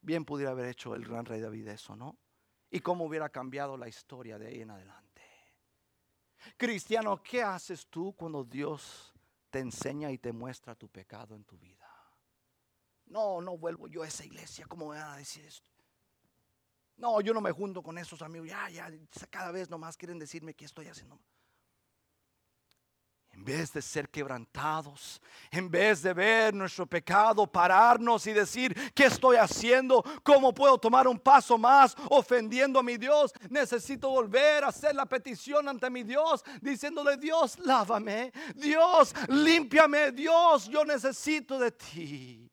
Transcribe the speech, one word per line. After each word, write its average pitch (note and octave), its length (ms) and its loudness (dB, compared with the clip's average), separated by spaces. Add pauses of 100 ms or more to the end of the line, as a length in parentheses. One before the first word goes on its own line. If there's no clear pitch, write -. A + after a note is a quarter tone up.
Bien D#3+ 240 -6
pudiera C#3 260 -8
haber B2+ 160 -8
hecho B2 260 -14
el A#2 120 -12
gran A#2 200 -12
rey A#2 140 -12
David A2 300 -14
eso, G#2 260 -20
¿no? B2 220 -20 (520)
¿Y - 120 -10
cómo F3 240 -6
hubiera D#3 240 -10
cambiado C3+ 480 -12
la A#2+ 100 -16
historia A#2 500 -20
de A2 100 -18
ahí A#2 140 -18
en A2 100 -20
adelante? G2 500 -20 (1400)
Cristiano, G#3+ 680 -6
¿qué B3 180 -8
haces F#3 460 -10
tú F#3 260 -12
cuando D#3+ 300 -12
Dios C#3 720 -14 (360)
te C3+ 100 -8
enseña C3+ 520 -10
y C3 60 -12
te A#2+ 140 -12
muestra A#2+ 440 -16
tu - 120 -20
pecado G#2+ 480 -20
en G#2 100 -20
tu F#2+ 120 -20
vida? F2+ 300 -20 (1200)
"No, G3 340 -6
no F3+ 160 -12
vuelvo E3 320 -12
yo D#3+ 140 -14
a D#3 40 -14
esa D#3 160 -16
iglesia, D#3 440 -20
¿cómo E3 200 -16
me D3+ 100 -16
van D3+ 120 -16
a C#3+ 80 -18
decir C#3+ 260 -20
esto? - 260 -20 (1300)
No, A#3 240 -2
yo G#3+ 140 0
no A3 80 -2
me F#3 100 -4
junto F#3 300 -10
con E3 160 -16
esos E3 240 -18
amigos, E3 260 -16
ya, - 220 -12
ya, E3+ 220 -18 (400)
cada F#3 200 -12
vez F3+ 180 -12
nomás E3 280 -16
quieren F3 220 -16
decirme D#3 340 -16
qué - 100 -20
estoy D3+ 240 -20
haciendo." - 320 -20 (2000)
En - 120 -20
vez C#3+ 300 -8
de D3 80 -8
ser D3 260 -10
quebrantados, C#3+ 1120 -10 (280)
en F3+ 200 -6
vez F3 340 2
de F#3 100 0
ver A3 400 2
nuestro F#3+ 320 -6
pecado, G3+ 640 2
pararnos A3 800 4
y A3 60 -4
decir, B3 400 0 (200)
"¿Qué C#4 120 6
estoy B3+ 300 6
haciendo? A#3+ 680 4 (200)
¿Cómo C4+ 300 6
puedo C4+ 240 6
tomar B3+ 280 4
un B3+ 140 0
paso C4 380 6
más B3+ 380 8 (140)
ofendiendo B3+ 680 2
a B3+ 40 0
mi A#3+ 140 -4
Dios?" C#4 360 2 (160)
Necesito C4 600 -4
volver C4 540 2
a C#4 40 0
hacer C#4+ 280 -2
la C#4 100 -2
petición C4+ 600 -4
ante B3+ 220 -6
mi B3 140 -8
Dios, C#4 400 0 (180)
diciéndole, C#4+ 560 -2
"Dios, D#4 420 -2
lávame, A3 720 -2 (240)
Dios, D#4 580 4 (140)
límpiame, D4 840 4
Dios, D#4 560 4
yo D4+ 160 0
necesito C4+ 760 -4
de A#3+ 120 -2
ti." C3 800 -16